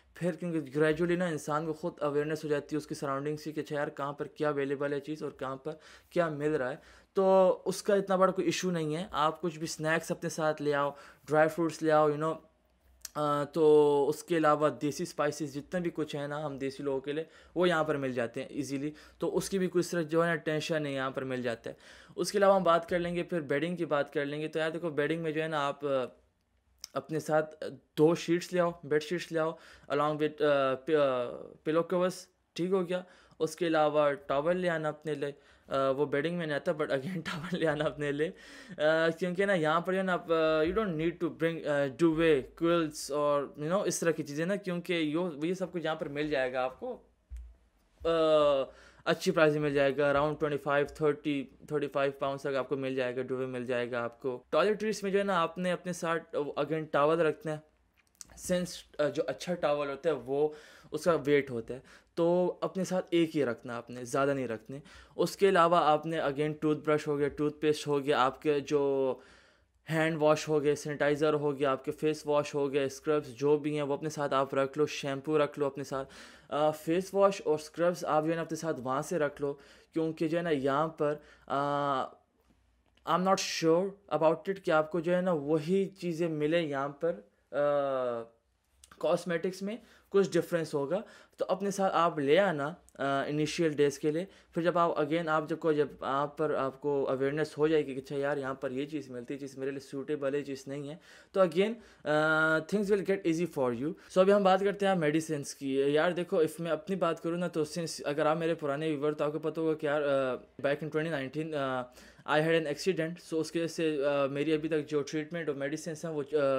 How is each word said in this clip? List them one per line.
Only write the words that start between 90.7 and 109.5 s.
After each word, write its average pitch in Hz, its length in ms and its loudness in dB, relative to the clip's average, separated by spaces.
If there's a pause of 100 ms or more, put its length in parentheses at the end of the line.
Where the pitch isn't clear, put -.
होगा, 151 300 -2 (360)
तो - 60 -4
अपने 190 260 -2
साथ 190 200 0
आप 165 280 2
ले 143 180 6
आना, 170 380 2 (240)
अ, 139 280 0
इनिशियल 151 460 0
डेज 143 240 2
के 151 140 -2
लिए। 170 160 -4 (280)
फिर 170 80 -2
जब 170 140 2
आप 170 200 2
again, 156 300 0
आप 156 200 0
जब 160 120 -4
को, 165 140 2
जब 147 300 0
आप 139 360 -2
पर 151 160 0
आपको 135 480 -2
अवेयरनेस 139 540 -2
हो 151 100 2
जाएगी 151 260 2
कि 131 60 -8
अच्छा 143 160 -8
यार, 143 240 -2
यहाँ 135 220 -6
पर 135 100 -4
ये 135 140 -4
चीज़ 143 260 -8
मिलती 123 220 -10
है, 135 60 -10
चीज़ 135 200 -12
मेरे 135 120 -4
लिए 139 80 -8
सूटेबल 139 560 -4
है, 147 80 -2
चीज़ 135 240 -8
नहीं 139 220 -8
है, 160 100 -14 (340)
तो 190 120 6
again, 185 280 2 (320)
अ, 156 540 4
things 190 320 0
will 190 180 2
get 190 240 2
easy 165 240 -2
for 123 260 2
you। 156 100 -2 (180)
So - 80 2
अभी 190 120 8
हम 208 120 6
बात 190 200 6
करते 202 220 0
हैं 190 100 4
मेडिसिन्स 156 580 0
की। 139 440 2
यार 170 160 4
देखो, 175 300 2
if 156 180 -2
मैं 165 100 -2
अपनी 156 240 -4
बात 165 240 0
करूँ 170 200 -4
ना, 180 80 -2
तो 165 180 -2
since 160 360 -8
अगर 147 260 0
आप 160 100 2
मेरे 165 160 0
पुराने 156 420 -2
व्यूअर, 147 180 0
तो 151 120 -2
आपको 151 140 -2
पता 156 220 -4